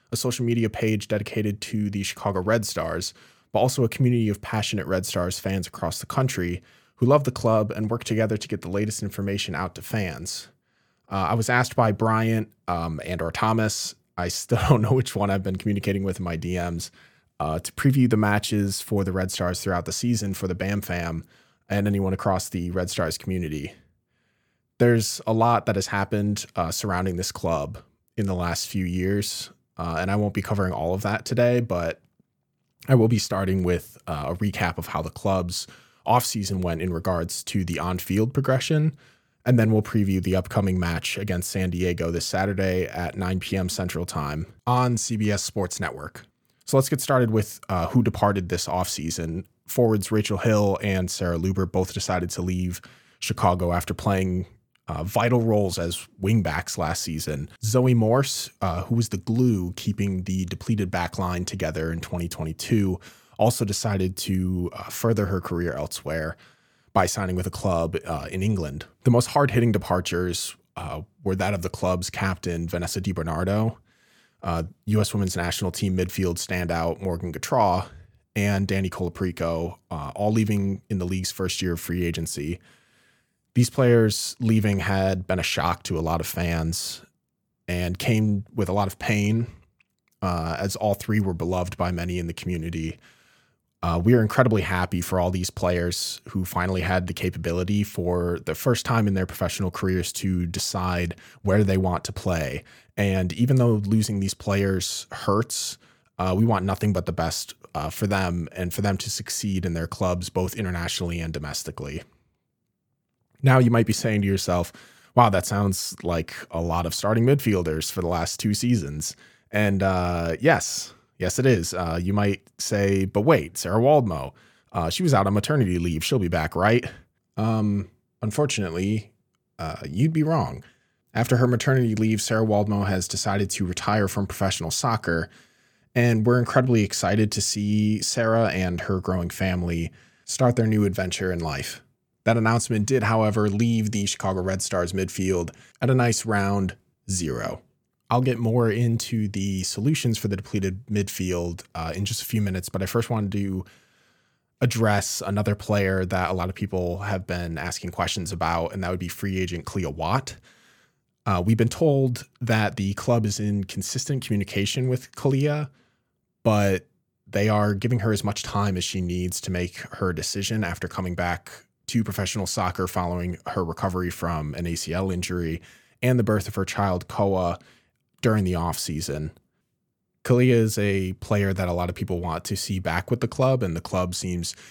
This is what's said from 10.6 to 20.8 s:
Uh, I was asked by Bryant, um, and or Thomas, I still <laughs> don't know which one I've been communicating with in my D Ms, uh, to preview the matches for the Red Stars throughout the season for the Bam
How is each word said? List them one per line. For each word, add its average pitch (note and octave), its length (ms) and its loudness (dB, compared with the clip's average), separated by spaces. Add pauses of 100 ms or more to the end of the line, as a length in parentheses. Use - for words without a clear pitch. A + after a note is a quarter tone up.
Uh, F#2+ 180 0
I G2+ 60 2
was A2+ 140 0
asked B2 260 2
by A2+ 160 4
Bryant, A2+ 580 2 (180)
um, E2+ 380 -2
and F2 160 -4
or E2 100 -2
Thomas, A2 640 0 (240)
I F2 120 -2
still - 340 -2
<laughs> - 60 2
don't A#2+ 120 8
know G#2+ 120 2
which B2+ 220 0
one G2+ 140 2
I've G2 140 0
been F#2+ 140 -2
communicating G2+ 460 0
with F#2+ 140 -2
in F#2 60 -6
my F2 120 -4
D F2+ 200 -4
Ms, E2+ 340 -4 (500)
uh, D#2 200 -2
to - 140 -10
preview C3 360 4
the A2+ 80 4
matches G#2 640 0
for G2+ 220 0
the F#2 100 -2
Red F#2 180 0
Stars F2+ 300 -2
throughout F2 240 -2
the D2+ 60 -6
season G#2 420 0
for F#2+ 140 -4
the F2+ 80 -2
Bam F#2+ 260 -2